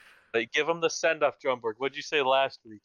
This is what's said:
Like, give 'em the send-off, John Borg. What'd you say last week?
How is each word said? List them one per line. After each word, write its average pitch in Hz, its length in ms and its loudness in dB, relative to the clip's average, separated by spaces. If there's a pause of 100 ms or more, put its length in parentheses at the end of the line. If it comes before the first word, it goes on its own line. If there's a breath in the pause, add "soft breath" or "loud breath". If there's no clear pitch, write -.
(340 loud breath)
Like, 117 180 -2
give 147 160 2
'em 165 120 0
the 165 100 0
send-off, 151 500 0
John 127 200 -2
Borg. 113 180 -4
What'd 139 180 -4
you 147 60 -12
say 156 200 -2
last 135 420 2
week? 107 200 -18